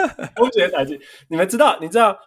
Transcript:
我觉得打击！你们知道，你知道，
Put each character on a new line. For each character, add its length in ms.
我 80
觉 100
得 100
打 140
击！ 160
你 80
们 100
知 100
道， 220
你 80
知 100
道， 300